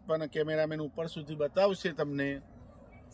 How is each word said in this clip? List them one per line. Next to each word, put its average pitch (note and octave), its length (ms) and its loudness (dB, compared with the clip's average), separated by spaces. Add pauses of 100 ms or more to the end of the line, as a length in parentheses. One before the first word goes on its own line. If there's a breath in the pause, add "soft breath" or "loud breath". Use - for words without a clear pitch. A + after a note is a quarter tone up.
પણ D#3+ 180 0
કેમેરામેન D#3 560 0
ઉપર D#3 260 -4
સુધી D#3 280 -8
બતાવશે F3+ 540 2
તમને. C#3 520 0 (720)